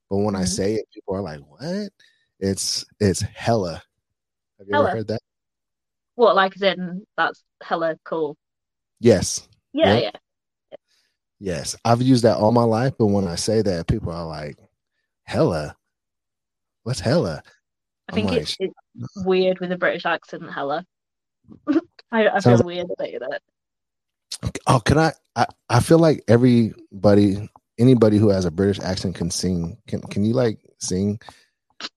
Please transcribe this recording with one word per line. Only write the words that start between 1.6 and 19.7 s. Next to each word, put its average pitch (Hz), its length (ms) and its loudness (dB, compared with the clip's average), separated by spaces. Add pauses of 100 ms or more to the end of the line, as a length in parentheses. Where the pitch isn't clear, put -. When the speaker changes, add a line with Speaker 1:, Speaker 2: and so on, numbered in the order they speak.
Speaker 1:
It's, - 440 -4 (140)
it's 95 220 0
hella. 101 600 -4 (760)
Have 98 80 -20
you - 80 -6
Speaker 2:
Hella. - 140 2
Speaker 1:
ever - 100 -4
heard 107 100 -8
that? 107 120 -6 (960)
Speaker 2:
What, 214 180 4
like, 190 220 2
as 185 60 -8
in, 180 440 -4 (100)
that's - 280 -4 (180)
hella 165 420 -4
cool? 156 320 -6 (600)
Speaker 1:
Yes. - 480 2 (260)
Speaker 2:
Yeah, 220 220 2
Speaker 1:
Yep. 233 80 2 (680)
Speaker 2:
yeah. - 40 -20 (640)
Speaker 1:
Yes. 87 460 -8
I've 117 180 2
used 127 220 4
that 107 120 6
all 107 160 4
my 120 120 4
life, 117 340 0
but 113 80 2
when 101 220 0
I 85 80 -6
say 110 260 -2
that, 90 240 -4
people 104 260 -2
are 82 140 -8
like, 76 320 -12 (680)
"Hella? 95 520 -2 (1080)
What's 120 180 -6
hella?" 107 440 -2
Speaker 2:
I - 680 -20
Speaker 1:
I'm - 40 -12
Speaker 2:
think 202 140 -2
Speaker 1:
like, 170 120 0
Speaker 2:
it's, - 160 -10
it's 190 160 -6 (220)
Speaker 1:
"Nah." 117 100 -12 (180)
Speaker 2:
weird 185 360 0
with 180 100 -6